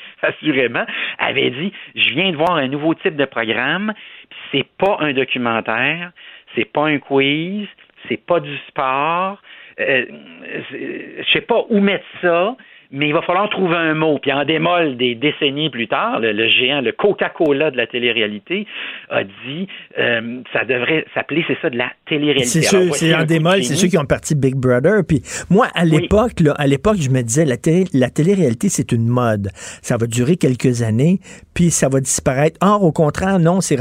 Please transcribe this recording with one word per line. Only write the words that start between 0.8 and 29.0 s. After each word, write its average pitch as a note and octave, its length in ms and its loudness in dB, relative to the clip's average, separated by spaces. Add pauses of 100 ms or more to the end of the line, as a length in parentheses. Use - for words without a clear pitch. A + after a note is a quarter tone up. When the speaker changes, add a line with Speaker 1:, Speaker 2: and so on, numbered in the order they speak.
Speaker 1:
avait B2+ 320 0
dit, « D3+ 220 -6 (220)
Je A2+ 200 0
viens F#3 160 0
de D#3+ 60 -4
voir E3 180 2
un C#3 140 0
nouveau D3 260 0
type E3 220 -2
de C#3 100 0
programme, C3 680 -2 (380)
puis - 80 -20 (120)
c'est C3+ 160 0 (120)
pas G3 220 2
un D3+ 120 0
documentaire, B2+ 1000 -2 (420)
c'est - 100 -2
pas D3+ 220 -2
un D3+ 120 0
quiz, D#3 680 -2 (420)
c'est - 160 -6
pas F3 160 2
du D3 160 -10 (120)
sport, D#3+ 720 -2 (360)
euh, - 280 0 (640)
c'est, - 520 -12
je - 100 -2
sais D3+ 100 0
pas A3+ 260 0
où G#3 120 2
mettre G3 260 0 (160)
ça, F3+ 340 2 (360)
mais C#3+ 160 -2
il D3 40 0
va D#3+ 100 2
falloir G3 280 0
trouver F#3 240 0
un E3 200 0
mot. » D#3 280 2
Puis C#3+ 100 0
en C#3 120 2
démol, D#3+ 520 0
des A#2+ 200 0
décennies C#3+ 540 -2
plus A#2 180 -4
tard, F3+ 320 -2
le, A2+ 120 2
le A2 160 0
géant, C3 320 2
le A2+ 120 0
Coca-Cola D#3+ 800 0
de B2+ 40 -8
la A#2 120 -2
télé-réalité, A#2 760 -2 (460)
a A#2 140 -2
dit, A#2+ 420 -10 (320)
euh, A#2 420 -4 (120)
ça A2+ 120 -2
devrait B2 480 -2
s'appeler, D3 360 -2
c'est C#3+ 120 -2
ça, E3 80 -2
de B2 80 -4
la B2 140 -4 (160)
télé-réalité. D3 380 0 (180)
Speaker 2:
C'est B2 60 4
Speaker 1:
Alors, F#3+ 160 4
Speaker 2:
ceux, F3+ 40 2
Speaker 1:
voici D#3+ 200 0
Speaker 2:
c'est D#3+ 40 4
Speaker 1:
un D#3+ 40 4
Speaker 2:
en - 20 2
Speaker 1:
coup D#3+ 60 2
de D#3 40 -2
Speaker 2:
démol, E3 260 2
c'est G3 100 2
Speaker 1:
génie. C#3 140 -2
Speaker 2:
ceux G#3 100 2
qui F3 100 2
ont C#3+ 80 0
parti D3 300 0
Big C3 180 2
Brother. C3+ 520 2
Puis D3 140 2 (300)
moi, G#3 240 6
à E3 80 0
Speaker 1:
Oui. D#3+ 200 4
Speaker 2:
l'époque, G#3+ 380 2
là, D#3 180 6
à D3 100 0
l'époque, C#3 320 2
je C3 100 -2
me C3 120 2
disais, A#2+ 220 -2
la B2 120 0
télé-, F3 360 2
la B2 160 4
télé-réalité, E3 600 2
c'est - 240 -2
une A#2 160 2